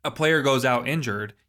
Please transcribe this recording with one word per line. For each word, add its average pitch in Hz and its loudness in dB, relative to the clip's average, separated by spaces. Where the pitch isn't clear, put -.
a 151 -2
player 156 2
goes 131 2
out 123 0
injured, 113 -4